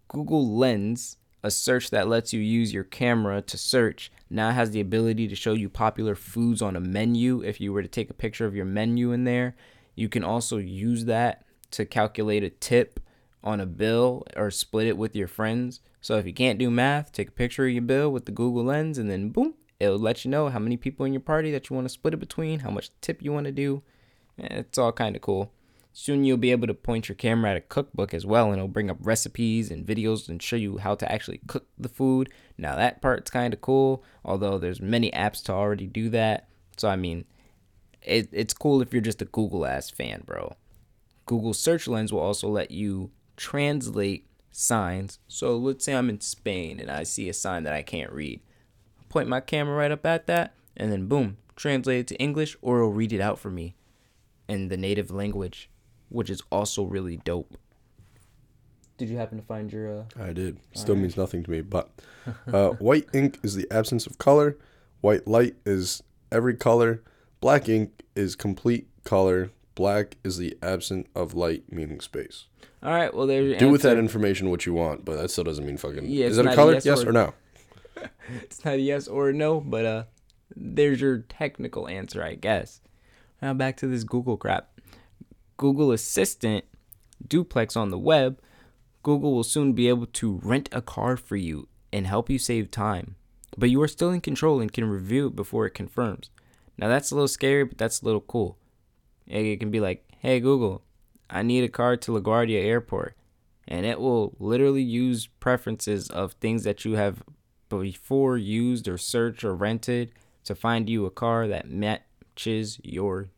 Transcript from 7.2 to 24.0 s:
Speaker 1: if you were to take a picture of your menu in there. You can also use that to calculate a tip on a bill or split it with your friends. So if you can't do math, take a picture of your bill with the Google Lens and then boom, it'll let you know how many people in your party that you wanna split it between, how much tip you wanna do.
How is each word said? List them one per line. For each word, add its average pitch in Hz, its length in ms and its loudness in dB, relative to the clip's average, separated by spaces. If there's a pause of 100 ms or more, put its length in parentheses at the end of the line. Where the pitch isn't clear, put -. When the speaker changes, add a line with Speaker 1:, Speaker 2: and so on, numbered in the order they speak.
Speaker 1:
if 104 160 -6
you 101 140 -4
were 101 80 -2
to 92 60 -4
take 110 240 -6
a - 40 -12
picture 113 300 -4
of 101 100 -2
your 98 100 -4
menu 117 460 0
in 123 120 0
there. 123 320 0 (400)
You 107 140 -4
can - 140 -2
also 113 340 -2
use 104 480 -2
that 113 380 0 (280)
to 104 140 -4
calculate 107 580 0
a 90 80 -2
tip - 480 2 (440)
on 104 160 -2
a 95 60 -4
bill 117 600 2 (100)
or 104 160 0
split - 360 -2
it 95 100 0
with 107 180 -4
your 98 120 -2
friends. 117 520 -2 (220)
So 110 160 0
if 101 100 0
you 90 60 -8
can't 123 260 2
do 123 100 2
math, 139 420 0
take - 180 -6
a - 20 -20
picture 123 340 -2
of 127 60 2
your 120 100 0
bill 135 300 2
with 127 140 -4
the - 60 -10
Google 120 340 0
Lens 151 320 -2
and 107 120 -2
then 98 200 -2
boom, 277 240 0 (260)
it'll 101 180 4
let 110 280 0
you 127 60 -2
know 147 180 2
how 120 100 -4
many 117 180 -2
people 135 280 -4
in 135 80 0
your 131 80 -2
party 156 300 0
that 135 180 -6
you 131 60 -6
wanna 127 140 -4
split - 240 -2
it - 60 -4
between, 160 400 -4
how 127 120 -8
much - 180 -6 (120)
tip - 220 -6
you 143 80 -2
wanna 143 200 -2
do. 139 300 0 (560)